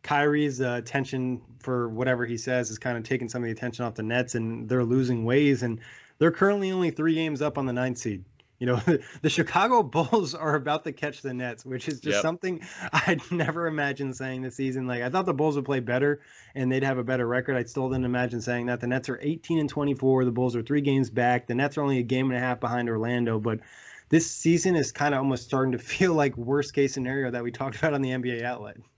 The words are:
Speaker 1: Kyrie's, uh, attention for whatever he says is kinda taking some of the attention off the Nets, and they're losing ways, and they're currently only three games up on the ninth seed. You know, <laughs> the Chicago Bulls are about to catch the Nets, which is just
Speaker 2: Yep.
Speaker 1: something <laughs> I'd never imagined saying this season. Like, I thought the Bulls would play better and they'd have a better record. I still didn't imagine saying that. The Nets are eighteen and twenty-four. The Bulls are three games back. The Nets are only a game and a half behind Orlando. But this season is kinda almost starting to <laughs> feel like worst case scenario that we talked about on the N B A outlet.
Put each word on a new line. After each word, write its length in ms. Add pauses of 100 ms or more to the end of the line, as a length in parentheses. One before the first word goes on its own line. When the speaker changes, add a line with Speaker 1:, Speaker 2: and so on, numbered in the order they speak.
Speaker 1:
Kyrie's, 580
uh, 160
attention 640 (160)
for 320
whatever 380
he 100
says 320
is 80
kinda 240
taking 280
some 120
of 60
the 40
attention 320
off 120
the 80
Nets, 320
and 340
they're 140
losing 420
ways, 380
and 160 (400)
they're 120
currently 400
only 200
three 240
games 260
up 160
on 80
the 80
ninth 240
seed. 260 (360)
You 80
know, 80
<laughs> 480
the 60
Chicago 520
Bulls 540
are 180
about 300
to 80
catch 320
the 100
Nets, 320
which 220
is 120
just 180
Speaker 2:
Yep. 40
Speaker 1:
something 400 (180)
<laughs> 140
I'd 260 (120)
never 340
imagined 500
saying 280
this 120
season. 300
Like, 160
I 80
thought 160
the 80
Bulls 220
would 100
play 140
better 420 (320)
and 180
they'd 120
have 160
a 40
better 220
record. 300
I 80
still 260
didn't 160
imagine 340
saying 280
that. 120
The 60
Nets 240
are 100
eighteen 380
and 100
twenty-four. 580
The 60
Bulls 240
are 60
three 200
games 280
back. 380
The 80
Nets 200
are 60
only 160
a 60
game 260
and 80
a 20
half 200
behind 280
Orlando. 520
But 220 (480)
this 200
season 460
is 160
kinda 260
almost 280
starting 260
to 80
<laughs> 0
feel 340
like 240
worst 380
case 180
scenario 380
that 120
we 60
talked 280
about 180
on 80
the 80
N 100
B 200
A 40
outlet. 320 (200)